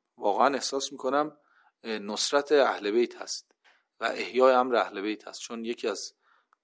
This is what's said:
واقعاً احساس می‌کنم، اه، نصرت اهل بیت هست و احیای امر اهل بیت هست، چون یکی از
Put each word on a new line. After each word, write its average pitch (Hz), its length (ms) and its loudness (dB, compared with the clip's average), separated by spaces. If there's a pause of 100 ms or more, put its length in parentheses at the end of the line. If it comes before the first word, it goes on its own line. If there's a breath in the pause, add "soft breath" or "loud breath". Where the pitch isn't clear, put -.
(180)
واقعاً 117 380 2
احساس 135 360 -6
می‌کنم، 143 460 -4 (460 soft breath)
اه، 110 160 -6
نصرت 107 520 -2
اهل 104 400 4
بیت 117 240 2
هست - 360 -12 (480 soft breath)
و 110 60 -2
احیای 123 480 4
امر 127 220 4
اهل 98 260 0
بیت 104 260 -6
هست، - 120 -14
چون 117 260 -10
یکی 117 220 -6
از 98 260 -6 (500)